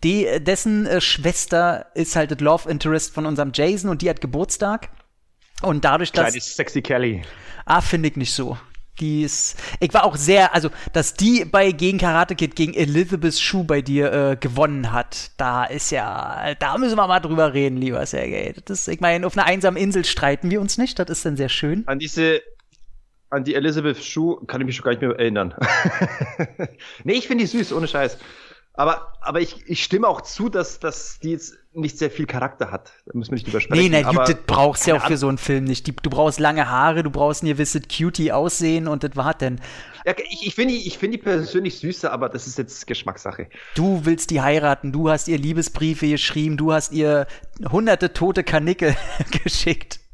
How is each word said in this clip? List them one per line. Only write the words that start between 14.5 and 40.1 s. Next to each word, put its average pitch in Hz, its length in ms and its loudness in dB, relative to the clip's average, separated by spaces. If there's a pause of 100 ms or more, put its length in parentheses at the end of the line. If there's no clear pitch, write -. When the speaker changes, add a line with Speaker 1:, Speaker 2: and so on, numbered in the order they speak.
Speaker 1:
hat, - 440 -4
da 123 280 0
ist 147 260 -4
ja, 113 680 -4
da 143 200 -2
müssen 240 180 0
wir 202 100 4
mal 185 140 4
drüber 160 320 2
reden, 135 240 2
lieber 131 300 -2
Sergej. - 480 -4 (100)
Das 196 160 -6
ist, - 80 -4
ich 165 120 -4
meine, 175 260 2
auf 185 100 -2
einer 185 100 4
einsamen 185 320 2
Insel 190 280 2
streiten 143 440 0
wir 202 120 2
uns 196 160 -2
nicht, 254 200 0
das 175 120 -2
ist - 160 -4
dann 151 100 -2
sehr 135 140 -2
schön. 170 360 -2
Speaker 2:
An 139 120 -2
diese, 160 420 2 (880)
an 139 160 -2
die 143 100 -2
Elizabeth 151 480 0
Shue 160 440 -2
kann 131 160 -4
ich 131 40 -2
mich 127 100 -4
schon - 80 -12
gar 123 80 2
nicht 120 100 -2
mehr 127 80 0
erinnern. 107 480 0
<laughs> - 1500 -4
Nee, 190 100 0
ich 247 140 -2
find 240 120 0
die 214 60 2
süß, 233 280 -2
ohne 160 140 0
Scheiß. 135 280 0 (640)
Aber, 156 440 0
aber 151 180 0
ich, - 260 -4
ich 170 160 -2
stimme 202 240 2
auch 190 140 2
zu, - 300 -4
dass, - 300 -2
dass - 380 -8
die 160 120 -4
jetzt 160 240 -6 (180)
nicht 151 240 -6
sehr 151 140 -2
viel 151 160 -4
Charakter - 440 -4
hat. - 220 -10 (140)
Da - 80 -16
müssen 113 160 -6
wir 135 60 -4
nicht 110 100 -6
drüber 110 160 0
sprechen. 160 200 4
Speaker 1:
Nee, 185 60 6
nein, 156 160 4
Speaker 2:
Aber 131 220 4
Speaker 1:
gut, 131 80 4
das - 120 -12
brauchst 139 400 2
du 170 40 4
ja 156 60 8
Speaker 2:
keine 123 60 0
Speaker 1:
auch 123 40 0
für 160 60 2
Speaker 2:
Ahnung. 147 60 0
Speaker 1:
so 135 100 2
einen 135 100 0
Film 135 260 0
nicht. 131 220 -2
Die, 135 100 -4
du - 140 -2
brauchst 143 300 2
lange 151 280 4
Haare, 156 340 4
du 151 80 0
brauchst 147 320 0
ein 165 40 -2
gewisses 147 420 0
Cutie-Aussehen 160 960 0
und 151 160 -2
das 139 140 -4
war 139 160 0
denn. 127 300 -2 (420)
Speaker 2:
Ja, 175 80 0 (180)